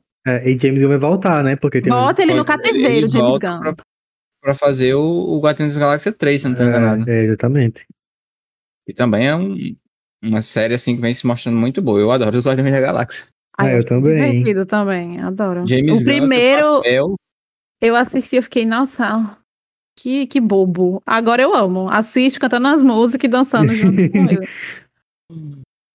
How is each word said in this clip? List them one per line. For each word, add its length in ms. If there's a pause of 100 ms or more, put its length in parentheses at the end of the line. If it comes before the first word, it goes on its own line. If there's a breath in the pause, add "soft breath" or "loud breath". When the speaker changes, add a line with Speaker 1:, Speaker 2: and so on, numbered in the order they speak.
(260)
Speaker 1:
É, 240
e 80
James 240
Gunn 80
vai 80
voltar, 440
né? 140
Porque 240
tem 100
Speaker 2:
Bota 300
Speaker 1:
um 40
Speaker 2:
ele 100
no 100
Speaker 3:
Pode, 180
Speaker 2:
cativeiro, 260
Speaker 3:
ele 200
Speaker 2:
James 60
Speaker 3:
volta 360
Speaker 2:
Gunn. 80
Speaker 3:
pra, 260 (580)
pra 120
fazer 400
o, 80
o 380
Guardiões 340
da 60
Galáxia 320
três, 300
se 40
eu 40
não 80
tô 40
Speaker 1:
É, 60
Speaker 3:
enganado. 420
Speaker 1:
é, 140
exatamente. 640 (1000)
Speaker 3:
E 60
também 360
é 60
um, 400 (480)
uma 200
série, 320
assim, 200
que 60
vem 140
se 120
mostrando 300
muito 240
boa. 180
Eu 140
adoro 260
os 60
Guardiões 260
da 100
Galáxia. 440 (340)
Speaker 1:
Ah, 60
Speaker 2:
Ah, 20
eu 60
Speaker 1:
eu 60
Speaker 2:
acho 100
Speaker 1:
também. 260
Speaker 2:
divertido 500
também, 560
adoro. 460
Speaker 3:
James 340
Speaker 2:
O 40
Speaker 3:
Gunn, 80
seu 80
Speaker 2:
primeiro 560
Speaker 3:
papel. 380 (680)
Speaker 2:
eu 140
assisti, 400
eu 60
fiquei, 220
"Nossa, 720 (600)
que, 280
que 140
bobo." 640
Agora 380
eu 120
amo. 360
Assisto 500
cantando 280
as 120
músicas 480
e 20
dançando 440
junto 360
com 80 (120)
ele. 180 (840 loud breath)
Speaker 3:
<laughs> 320 (320)